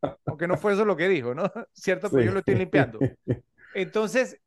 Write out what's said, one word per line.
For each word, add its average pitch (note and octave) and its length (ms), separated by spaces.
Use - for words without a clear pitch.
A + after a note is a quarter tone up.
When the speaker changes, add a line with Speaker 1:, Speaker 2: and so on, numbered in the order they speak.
Speaker 1:
<laughs> - 240
Speaker 2:
aunque D#3 200
no D#3 100
fue G3+ 180
eso G#3 100
lo F#3+ 120
que E3+ 120
dijo, B2+ 260
¿no? E3+ 100
<laughs> - 280
¿Cierto? F#3 380
Pero C3 120
Speaker 1:
Sí. A2 40
Speaker 2:
yo A2 60
lo G3 80
estoy G3 140
limpiando. F3+ 500
Speaker 1:
<laughs> - 180
Speaker 2:
Entonces, G#3 760